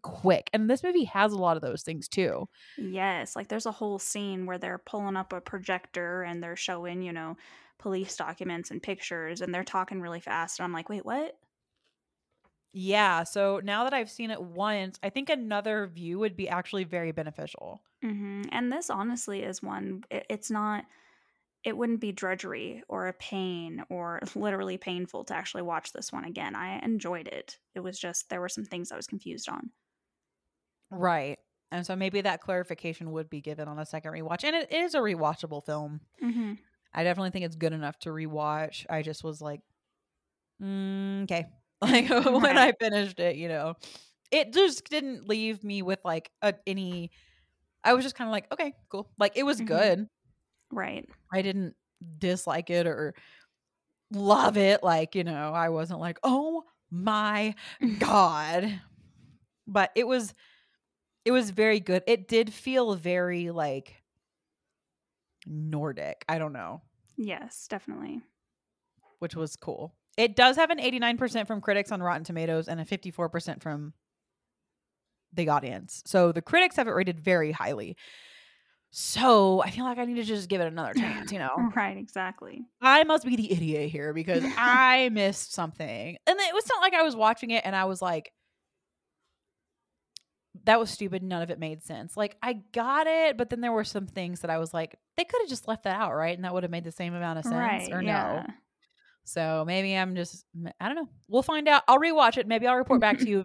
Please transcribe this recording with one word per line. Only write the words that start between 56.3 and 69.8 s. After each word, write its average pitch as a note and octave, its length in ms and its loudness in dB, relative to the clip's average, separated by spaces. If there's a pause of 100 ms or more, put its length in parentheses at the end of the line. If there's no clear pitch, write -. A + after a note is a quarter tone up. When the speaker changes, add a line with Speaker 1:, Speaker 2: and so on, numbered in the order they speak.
Speaker 1:
my G#3 640 0 (240)
Speaker 2:
<laughs> A3 180 2
Speaker 1:
God." F3+ 840 4 (840)
But G3 300 2
it A#3 100 4
was, A#3+ 280 0 (920)
it A#3 80 4
was B3 180 4
very G#3+ 300 4
good. F3+ 260 2
It A3 220 2
did A3+ 240 4
feel B3 420 0
very, F3 560 0
like, D3 540 -4 (1400)
Nordic. D3+ 800 -6
I D#3+ 100 0
don't D#3 140 -4
know. A#2 300 -10 (340)
Speaker 2:
Yes, G#3 520 -8
definitely. - 520 -10 (1000)
Speaker 1:
Which E3+ 160 -8
was D#3+ 220 -6
cool. - 400 -10 (220)